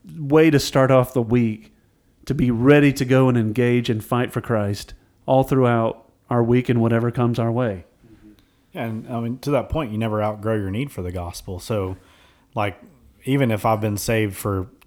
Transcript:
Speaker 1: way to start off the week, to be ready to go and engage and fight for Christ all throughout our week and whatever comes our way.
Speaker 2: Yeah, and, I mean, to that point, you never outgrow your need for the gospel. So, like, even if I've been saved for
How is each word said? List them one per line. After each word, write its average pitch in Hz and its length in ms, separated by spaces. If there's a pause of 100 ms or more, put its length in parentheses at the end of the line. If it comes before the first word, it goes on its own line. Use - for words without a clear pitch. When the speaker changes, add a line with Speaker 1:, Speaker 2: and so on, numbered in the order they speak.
(180)
Speaker 1:
way 156 320
to 143 80
start 135 320
off 127 240
the 123 80
week, 113 500 (540)
to 135 80
be 123 160
ready 139 440
to 139 100
go 131 240
and 120 100
engage 120 500
and 110 160
fight 123 280
for 123 80
Christ 104 540 (320)
all 131 160
throughout 120 680 (180)
our 120 140
week 123 260
and 120 120
whatever 117 300
comes 120 280
our 113 140
way. 110 320 (880)
Speaker 2:
Yeah, 151 120
and, 113 240
I 120 120
mean, 117 200
to 143 100
that 131 180
point, 147 240
you 107 60
never 107 240
outgrow 107 320
your 98 160
need 127 220
for 98 100
the 90 100
gospel. 87 460
So, 95 380 (580)
like, 101 260 (440)
even 131 260
if 107 160
I've 110 140
been 107 160
saved 110 400
for 95 320 (180)